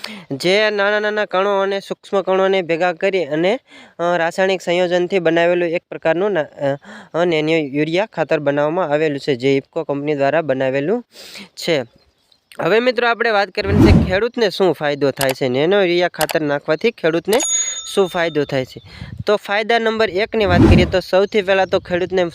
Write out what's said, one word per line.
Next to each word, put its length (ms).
જે 380
નાના 300
નાના 260
કણો 360
અને 180
સૂક્ષ્મ 420
કણોને 400
ભેગા 320
કરી 320
અને, 340
અ, 180
રાસાયણિક 440
સંયોજનથી 580
બનાવેલું 500
એક 200
પ્રકારનું 420
ના-, 100
અ, 360
અ, 120
નેનો 260
યુરિયા 540
ખાતર 340
બનાવવામાં 500
આવેલું 300
છે, 160
જે 200
ઇફકો 280
કંપની 320
દ્વારા 260
બનાવેલું 640
છે. 280
હવે 180
મિત્રો 280
આપણે 220
વાત 200
કરવાની 420
છે 180
ખેડૂતને 400
શું 240
ફાયદો 380
થાય 200
છે, 160
નેનો 340
યુરિયા 260
ખાતર 340
નાખવાથી 500
ખેડૂતને 480
શું 140
ફાયદો 380
થાય 200
છે. 160
તો 100
ફાયદા 440
નંબર 300
એકની 360
વાત 160
કરીએ 140
તો 140
સૌથી 420
પહેલાં 260
તો 120
ખેડૂતને 560